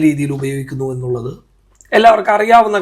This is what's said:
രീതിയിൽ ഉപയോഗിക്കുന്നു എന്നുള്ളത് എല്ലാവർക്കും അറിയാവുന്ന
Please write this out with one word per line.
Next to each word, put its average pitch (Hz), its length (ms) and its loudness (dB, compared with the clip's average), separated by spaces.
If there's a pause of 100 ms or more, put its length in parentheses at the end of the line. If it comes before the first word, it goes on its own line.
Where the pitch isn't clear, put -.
രീതിയിൽ 143 320 0
ഉപയോഗിക്കുന്നു 135 580 -8
എന്നുള്ളത് 123 380 -8 (640)
എല്ലാവർക്കും 214 400 4
അറിയാവുന്ന 214 460 2